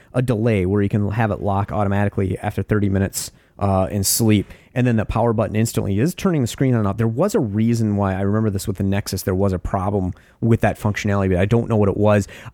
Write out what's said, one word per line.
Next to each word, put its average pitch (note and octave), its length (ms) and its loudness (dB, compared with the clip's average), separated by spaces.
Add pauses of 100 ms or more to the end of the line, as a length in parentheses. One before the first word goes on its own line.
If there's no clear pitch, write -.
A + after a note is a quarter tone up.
(140)
a B2+ 80 0
delay A2+ 440 0
where G2+ 160 2
you G2+ 60 2
can G2+ 240 0
have A2 180 0
it D#2 120 -4
lock G2 320 -2
automatically G2 640 0
after G2 260 -6
thirty G2+ 240 0
minutes, G2 440 -2 (280)
uh, F#2+ 320 2
in G2+ 100 -2
sleep. G#2+ 460 2 (260)
And B2+ 140 0
then A#2+ 80 2
the G#2+ 100 0
power A#2 280 0
button G#2+ 240 0
instantly G#2 420 0
is D#3+ 160 0
turning F3 240 0
the A#2+ 80 0
screen C3 260 0
on A#2 60 2
and G#2 80 0
off. G2 80 -2
There A2+ 100 0
was C#3 300 -2
a G#3 60 2
reason A2 560 0
why, G2 180 0
I F#2+ 60 -4
remember G#2+ 280 0
this G2 160 -4
with F#2+ 120 -4
the G#2 60 -2
Nexus, G2 400 -2
there F#2+ 120 -2
was G2 160 0
a F2+ 80 -2
problem F#2+ 540 -2 (260)
with A2+ 220 2
that G2+ 180 0
functionality, G2+ 520 0
but F2+ 60 2
I F#2 80 4
don't A#2 220 0
know A2+ 80 0
what G#2 140 4
it - 80 -2
was. G#2 320 4 (240)